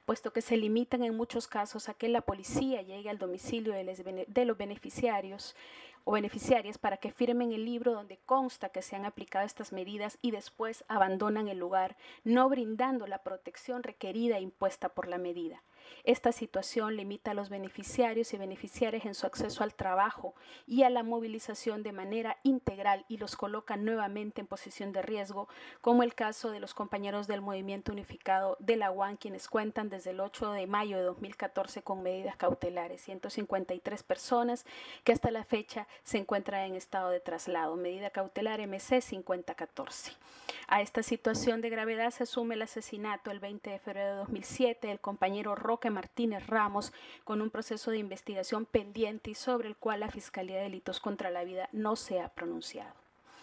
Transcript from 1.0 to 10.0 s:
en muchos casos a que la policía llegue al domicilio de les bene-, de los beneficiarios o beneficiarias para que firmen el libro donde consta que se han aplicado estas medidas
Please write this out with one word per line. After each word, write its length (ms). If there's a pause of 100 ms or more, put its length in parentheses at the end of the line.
en 140
muchos 300
casos 420
a 60
que 160
la 100
policía 640
llegue 260
al 80
domicilio 560
de 120
les 200
bene-, 240
de 160
los 140
beneficiarios 1000 (480)
o 80
beneficiarias 640
para 220
que 120
firmen 420
el 120
libro 300
donde 320
consta 420
que 140
se 140
han 100
aplicado 400
estas 260
medidas 480